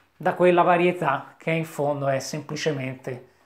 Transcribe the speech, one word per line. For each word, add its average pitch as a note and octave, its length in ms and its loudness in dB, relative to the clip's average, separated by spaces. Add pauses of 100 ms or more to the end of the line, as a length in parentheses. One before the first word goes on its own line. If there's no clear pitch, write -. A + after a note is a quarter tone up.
(140)
da F3 200 -2
quella F3+ 280 6
varietà F3 760 2
che D#3+ 140 -4
in D#3+ 120 -2
fondo C#3+ 440 -2
è C3+ 100 0
semplicemente C3+ 1080 -6 (200)